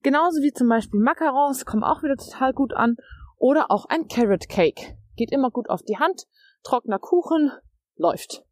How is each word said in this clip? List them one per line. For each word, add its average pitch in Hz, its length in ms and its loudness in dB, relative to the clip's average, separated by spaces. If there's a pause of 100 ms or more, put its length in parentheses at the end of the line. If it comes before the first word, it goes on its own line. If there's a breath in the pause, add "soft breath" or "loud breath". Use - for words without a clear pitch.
Genauso 302 400 2
wie 285 120 0
zum 247 140 0
Beispiel 226 320 0
Macarons, 277 640 0
kommen - 180 -2
auch - 200 -2
wieder 277 120 0
total - 380 -4
gut 269 200 -2
an. 233 240 0 (400 loud breath)
Oder 277 340 2
auch 202 140 0
ein 320 220 -4
Carrot 202 420 0
Cake. - 460 0 (200)
Geht 233 160 -4
immer 262 200 0
gut - 180 -6
auf - 140 -4
die 208 140 -4
Hand. 339 260 -2 (400 soft breath)
Trockener 226 360 -2
Kuchen, 320 520 2 (440)
läuft. - 560 -4